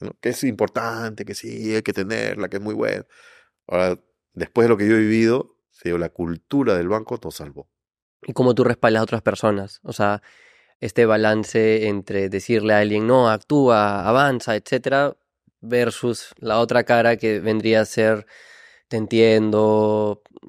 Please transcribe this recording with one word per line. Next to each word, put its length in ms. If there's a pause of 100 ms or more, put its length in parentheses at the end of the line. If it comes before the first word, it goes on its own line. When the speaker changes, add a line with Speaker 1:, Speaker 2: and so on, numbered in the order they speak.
Speaker 1:
¿no? 200
Que 100
es 140
importante, 800
que 100
sí, 400
hay 80
que 120
tenerla, 560
que 80
es 40
muy 120
buena. 320 (600)
Ahora, 320 (380)
después 280
de 40
lo 80
que 120
yo 80
he 20
vivido, 640 (200)
te 100
digo, 80
la 100
cultura 680
del 120
banco 340
nos 140
salvó. 340 (560)
Speaker 2:
¿Y 60
cómo 200
tú 120
respaldas 340
a 60
otras 180
personas? 600
O 80
sea, 300 (580)
este 260
balance 800
entre 420
decirle 460
a 40
alguien, 280
"No, 240
actúa, 800
avanza, 480
etcétera", 600 (440)
versus 800
la 200
otra 240
cara 340
que 220
vendría 420
a 40
ser, 420 (600)
"Te 80
entiendo, 1300 (240)